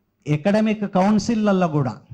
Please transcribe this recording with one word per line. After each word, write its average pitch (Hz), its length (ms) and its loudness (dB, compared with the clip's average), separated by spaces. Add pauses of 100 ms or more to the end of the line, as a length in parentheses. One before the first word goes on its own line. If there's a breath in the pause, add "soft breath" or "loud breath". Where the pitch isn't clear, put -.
(320)
అకాడమిక్ 208 600 0
కౌన్సిల్లల్లో 202 760 2
కూడా, 139 280 -2 (180)